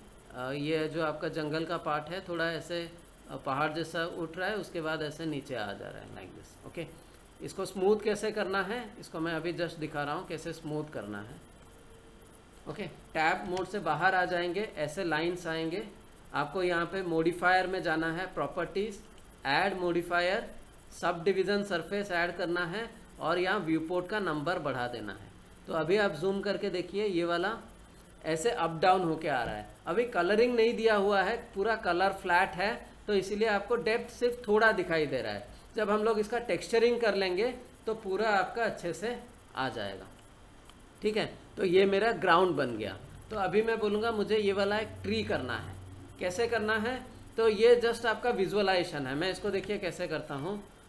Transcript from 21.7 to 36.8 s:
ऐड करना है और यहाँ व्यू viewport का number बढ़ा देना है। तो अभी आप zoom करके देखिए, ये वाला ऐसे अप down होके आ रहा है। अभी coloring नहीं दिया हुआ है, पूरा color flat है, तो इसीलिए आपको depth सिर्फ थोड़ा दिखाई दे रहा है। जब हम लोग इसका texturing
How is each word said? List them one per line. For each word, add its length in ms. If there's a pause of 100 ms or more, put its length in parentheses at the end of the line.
ऐड 260
करना 280
है 240 (300)
और 200
यहाँ 200
व्यू 200
viewport 280
का 120
number 400
बढ़ा 280
देना 260
है। 140 (400)
तो 60
अभी 240
आप 140
zoom 300
करके 280
देखिए, 360
ये 200
वाला 360 (640)
ऐसे 260
अप 300
down 200
होके 260
आ 160
रहा 120
है। 140 (160)
अभी 200
coloring 500
नहीं 180
दिया 220
हुआ 260
है, 340
पूरा 200
color 380
flat 360
है, 380 (200)
तो 60
इसीलिए 340
आपको 280
depth 380
सिर्फ 340
थोड़ा 240
दिखाई 340
दे 160
रहा 120
है। 140 (280)
जब 140
हम 140
लोग 160
इसका 200
texturing 600